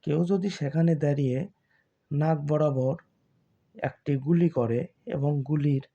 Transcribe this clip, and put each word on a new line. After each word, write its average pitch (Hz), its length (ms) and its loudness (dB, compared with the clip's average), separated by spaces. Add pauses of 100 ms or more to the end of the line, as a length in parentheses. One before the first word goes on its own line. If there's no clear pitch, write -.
কেউ 156 240 0
যদি 190 240 0
সেখানে 160 460 2
দাঁড়িয়ে 143 420 0 (760)
নাক 156 260 0 (120)
বরাবর 143 460 2 (800)
একটি - 420 -6
গুলি 165 320 2
করে 117 300 0 (260)
এবং 147 260 -2 (120)
গুলির 143 400 0 (120)